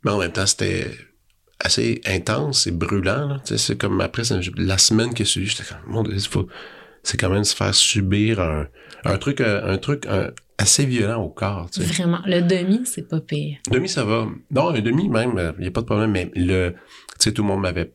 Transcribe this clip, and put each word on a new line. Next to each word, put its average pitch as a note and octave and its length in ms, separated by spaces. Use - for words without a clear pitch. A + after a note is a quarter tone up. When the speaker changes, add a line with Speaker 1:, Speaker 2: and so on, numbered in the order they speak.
Speaker 1:
mais - 80
en G#2 60
même F2 140
temps, G2 160
c'était F#2+ 420
assez A#2 480
intense A2 580
et F2+ 60
brûlant, F#2+ 560
là. C#3 180
Tu - 40
sais, A2 100
c'est - 180
comme G2 240
après, A#2 220
c'est A2 160
la F#2+ 220
semaine A2+ 340
qui A2+ 80
a G2+ 40
suivi, F#2+ 200
j'étais - 180
comme, - 300
mon A2+ 80
Dieu, G#2 140
il G2 60
faut, - 260
c'est - 140
quand F#2 120
même G2+ 140
se - 120
faire G2+ 200
subir G#2 640
un, D#2 280
un F#2+ 140
truc, C#3 220
euh, G#2 320
un G2 40
truc, C#3+ 300
un, G2 240
assez G#2 280
violent A2+ 380
au D#2 60
corps, F#2+ 420
tu F#3 100
sais. F3 60
Speaker 2:
Vraiment. F3 380
Le F3+ 160
demi, F#3 440
c'est - 220
pas D#3+ 120
pire. D3 380
Speaker 1:
Demi, B2+ 180
ça C3+ 140
va. A2 240
Non, D3+ 200
un C#3+ 120
demi, B2+ 280
même, A#2 280
euh, E2+ 220
y F2+ 80
a F#2 40
pas A2+ 100
de A#2 40
problème, A2 260
mais F2+ 240
le, F2+ 360
tu - 60
sais, A2 80
tout A2 100
le G#2 60
monde G2 120
m'avait F#2 340